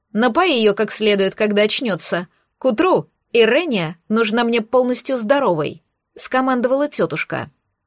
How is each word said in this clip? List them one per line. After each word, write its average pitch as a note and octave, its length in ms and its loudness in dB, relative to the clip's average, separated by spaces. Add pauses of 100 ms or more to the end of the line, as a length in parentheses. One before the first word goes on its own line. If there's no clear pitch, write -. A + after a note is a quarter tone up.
(120)
"Напои B3+ 400 2
ее G#3+ 220 2
как G#3 180 -2
следует, G3+ 420 0
когда G#3 280 0
очнется. F#3+ 680 -4 (300)
К - 80 -2
утру C4 440 0 (220)
Ирения A3+ 640 2 (100)
нужна A3+ 360 0
мне A#3 180 0
полностью B3+ 540 0
здоровой", G#3 640 0 (340)
скомандовала C4 720 0
тетушка. D#3 640 -4 (360)